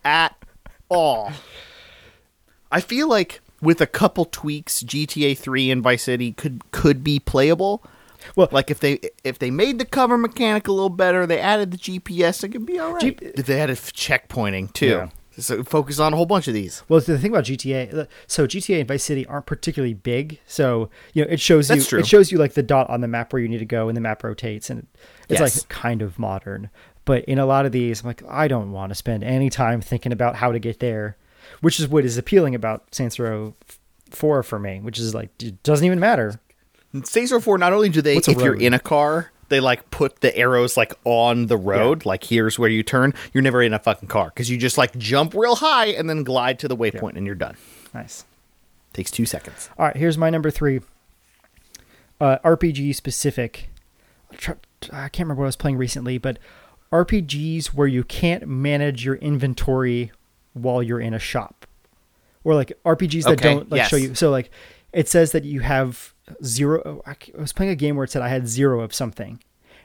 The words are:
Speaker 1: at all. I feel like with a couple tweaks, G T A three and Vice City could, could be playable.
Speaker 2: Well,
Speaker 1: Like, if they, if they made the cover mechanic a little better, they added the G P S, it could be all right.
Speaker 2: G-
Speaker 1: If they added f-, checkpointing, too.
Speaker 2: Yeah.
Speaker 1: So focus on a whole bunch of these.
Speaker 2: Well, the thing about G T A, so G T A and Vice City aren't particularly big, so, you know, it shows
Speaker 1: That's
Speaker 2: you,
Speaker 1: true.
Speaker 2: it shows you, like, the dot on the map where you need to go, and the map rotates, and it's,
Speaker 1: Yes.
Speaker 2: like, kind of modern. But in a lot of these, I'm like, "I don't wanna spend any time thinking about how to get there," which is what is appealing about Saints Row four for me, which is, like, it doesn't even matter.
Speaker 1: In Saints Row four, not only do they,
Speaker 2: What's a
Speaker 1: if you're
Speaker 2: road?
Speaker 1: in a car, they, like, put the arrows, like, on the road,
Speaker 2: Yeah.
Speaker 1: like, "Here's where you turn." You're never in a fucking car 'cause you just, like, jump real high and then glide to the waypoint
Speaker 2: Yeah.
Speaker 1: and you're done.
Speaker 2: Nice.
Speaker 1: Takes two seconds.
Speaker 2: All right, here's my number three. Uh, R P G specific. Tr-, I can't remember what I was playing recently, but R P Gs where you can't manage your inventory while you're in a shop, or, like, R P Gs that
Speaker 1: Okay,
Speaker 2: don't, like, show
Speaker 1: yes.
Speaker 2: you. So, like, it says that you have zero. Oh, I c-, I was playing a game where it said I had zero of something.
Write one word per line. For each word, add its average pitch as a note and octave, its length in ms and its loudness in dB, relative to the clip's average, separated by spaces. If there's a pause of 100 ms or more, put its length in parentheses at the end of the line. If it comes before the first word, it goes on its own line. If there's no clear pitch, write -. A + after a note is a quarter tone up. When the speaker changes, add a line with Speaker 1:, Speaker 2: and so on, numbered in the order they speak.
Speaker 1:
at D#3+ 320 2 (540)
all. C#3+ 420 2 (1400)
I E3 120 2
feel C#4+ 260 -2
like G#3 320 0 (220)
with D#3+ 180 4
a D#3 60 4
couple - 400 0
tweaks, - 560 -8
G D3 240 -4
T D3 180 -2
A C#3 100 2
three C3 360 -2
and B2+ 120 0
Vice B2 220 4
City B2 280 -2
could, - 400 -10
could C#3 300 2
be D3 160 0
playable. E3 640 0 (540)
Speaker 2:
Well, F#3 160 6
Speaker 1:
Like, C#3 180 2
if C#3+ 100 -4
they, C#3+ 200 0 (240)
if C3 140 -4
they B2 120 -2
made A3+ 280 0
the A#3+ 80 -4
cover A#3+ 320 2
mechanic A3+ 500 -2
a G3+ 40 0
little G3 180 0
better, F3+ 360 2
they E3 140 0
added G3+ 300 0
the F3+ 80 -10
G F#3 200 -8
P F3 240 -4
S, E3+ 220 0
it G3 60 -8
could A#3 160 -10
be F4+ 120 -4
all E4 140 -6
right. D4 260 -2
Speaker 2:
G- - 160 -18
Speaker 1:
If B2+ 120 -4
they C3+ 120 0
added D3 200 -2
f-, - 160 -16
checkpointing, G2+ 800 -4
too. - 120 0
Speaker 2:
Yeah. F#2 220 0 (300)
Speaker 1:
So A#2 240 -4
focus C#3+ 380 -2
on D3+ 120 2
a D#3 40 0
whole E3 100 2
bunch F3+ 220 0
of A#2 60 -2
these. G2+ 340 -6
Speaker 2:
Well, D#3+ 120 6
the D#3 160 -2
thing F#3+ 140 0
about F#3 140 2
G C3 120 -6
T C3+ 160 -6
A, C3 360 -6 (180)
so D3 220 0
G F#3+ 120 -4
T G3 140 0
A D#3+ 60 2
and A#2 80 -4
Vice C#3 160 -4
City C#3 220 -4
aren't C#3+ 200 -10
particularly C#3 480 -4
big, C3 540 -4
so, A#2+ 420 0 (240)
you D3+ 100 2
know, - 60 -4
it D#3 100 0
shows D3+ 280 6
Speaker 1:
That's C#3+ 160 6
Speaker 2:
you, - 40 -4
Speaker 1:
true. A#2 120 2
Speaker 2:
it G2+ 80 0
shows G3 240 8
you, F3 60 2
like, D3 160 4
the C#3+ 80 2
dot B2+ 280 2
on A#2+ 120 -4
the A#2+ 60 -4
map A#2 240 -6
where C3+ 80 0
you A#2 80 -2
need A2+ 120 -4
to A2+ 40 -6
go, A2+ 240 -2
and A#2 80 -2
the A#2 40 -4
map A2 240 -4
rotates, A2 440 -8
and A#2+ 200 -10 (400)
it's, - 120 2
Speaker 1:
Yes. C#3 200 2
Speaker 2:
like, - 80 -12
kind A#2 340 -4
of F#2+ 160 -8
modern. G2 520 -8 (340)
But C3 220 0
in C3+ 120 0
a C3+ 80 2
lot C#3 200 2
of B2 60 -2
these, A#2+ 300 -2
I'm A#2+ 60 -10
like, A#2 200 -12
"I D3 200 0
don't G#2+ 240 -2
wanna F#2+ 240 -8
spend A2 260 -4
any C3 260 0
time A#2+ 320 0
thinking A#2+ 320 -4
about A#2+ 220 0
how B2 160 0
to A#2 80 -2
get A2 220 -6
there," G#2+ 360 -4 (440)
which D#3+ 180 2
is D#3 80 -2
what C#3+ 180 4
is A#2+ 140 -2
appealing C#3 380 2
about A2 360 -6
Saints B2 280 -6
Row G#2+ 340 -6 (560)
four D3 320 0
for A2 160 -8
me, G2 220 -8
which A2 180 -10
is, A2+ 160 -4
like, A2 160 -8 (100)
it A2 220 -12
doesn't D3+ 240 4
even F3+ 140 2
matter. B2+ 400 0 (520)
Speaker 1:
In C3+ 120 -8
Saints A#3+ 260 0
Row B3 80 4
four, G#3+ 200 2
not F3+ 140 4
only G#3 180 4
do D#3 120 2
they, C#3+ 140 4
Speaker 2:
What's - 100 2
a C#3 60 4
Speaker 1:
if B2 60 4
you're B2+ 160 4
Speaker 2:
road? G#2 80 0
Speaker 1:
in B2 120 6
a B2+ 60 2
car, D3+ 500 0 (200)
they, C#3 100 4
like, B2+ 300 0
put - 300 -2
the - 160 2
arrows, B2 400 4
like, A#2 160 2 (120)
on A#2+ 420 4
the A2+ 100 2
road, G2+ 480 2
Speaker 2:
Yeah. - 60 0
Speaker 1:
like, F#2+ 140 -4
"Here's A2 340 2
where A#2 100 4
you A2 140 2
turn." C3+ 320 2 (180)
You're C3 100 2
never B2 200 4
in A2+ 100 2
a G#2+ 60 -2
fucking G#2 320 -2
car F#2+ 200 0
'cause A#2+ 200 -6
you B2 80 -2
just, B2 180 0
like, B2+ 220 2
jump C#3 340 0
real A#3 240 2
high C#4 300 2
and D#3+ 240 -4
then D#3 120 -4
glide B2+ 360 0
to C#3+ 100 -8
the B2+ 80 -2
waypoint A2 360 -4
Speaker 2:
Yeah. - 60 -10
Speaker 1:
and G2+ 80 -6
you're G2 80 -6
done. - 220 -8 (380)
Speaker 2:
Nice. - 300 -16 (680)
Speaker 1:
Takes - 180 -8
two A#2 140 -2
seconds. - 540 -8
Speaker 2:
All E3 80 2
right, C#3 100 0
here's D#3 220 0
my E3 100 2
number D#3+ 220 0
three. C#3 300 0 (1400)
Uh, C3+ 240 4
R E3 140 6
P E3 140 0
G C#3 200 -4
specific. - 760 -6 (680)
Tr-, - 160 -8 (400)
I C#3 160 -12
can't - 120 -8
remember D3+ 200 -4
what C#3 60 0
I - 20 0
was B2+ 80 -4
playing C3+ 220 -2
recently, B2+ 400 -4
but B2+ 200 -6 (540)
R E3+ 140 4
P G#3+ 160 2
Gs D3+ 520 -6
where C#3+ 140 2
you B2 160 0
can't - 420 -2
manage C#3 580 -2
your C3+ 120 -2
inventory C3 960 -2 (400)
while B2 300 -2
you're A#2 180 -2
in A2+ 140 -4
a A2 40 -4
shop, - 480 -8 (800)
or, D#3+ 100 4
like, C#3 180 0 (120)
R E3 120 4
P F#3 100 0
Gs D#3 180 -2
that - 160 8
Speaker 1:
Okay, D3 140 6
Speaker 2:
don't, - 160 -4
like, C3+ 180 4
show D3+ 80 2
Speaker 1:
yes. C3+ 140 2
Speaker 2:
you. B2+ 40 -10
So, D3+ 160 4
like, C3 200 0 (420)
it E3 160 0
says E3 240 4
that D3 120 0
you C#3+ 160 -4
have C3 520 -2 (320)
zero. C#3+ 400 0
Oh, D3 220 -12
I D3 160 -14
c-, - 140 -20
I - 40 -14
was D3 120 -6
playing F#3+ 200 0
a - 40 0
game D3 200 0
where C3+ 80 -2
it B2+ 60 -8
said C#3 120 -2
I A#2+ 60 -2
had B2+ 200 -2
zero B2 320 2
of A2 140 -8
something. A2 440 -8 (460)